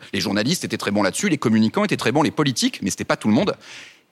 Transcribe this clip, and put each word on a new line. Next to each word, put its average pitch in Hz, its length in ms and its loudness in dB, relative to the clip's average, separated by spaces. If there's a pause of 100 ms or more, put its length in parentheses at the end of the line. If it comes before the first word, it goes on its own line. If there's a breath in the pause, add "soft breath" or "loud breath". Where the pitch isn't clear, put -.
(140 loud breath)
les 101 80 -2
journalistes 107 420 0
étaient 147 140 -4
très - 140 -4
bons 202 120 2
là-dessus, 190 240 0
les 151 100 0
communicants 110 460 2
étaient 139 140 -2
très 113 160 0
bons, 156 80 4
les 110 100 2
politiques, 156 500 -2
mais 196 80 -4
c'était - 140 -6
pas 151 140 0
tout - 100 -6
le 107 60 4
monde. 165 220 2 (560 loud breath)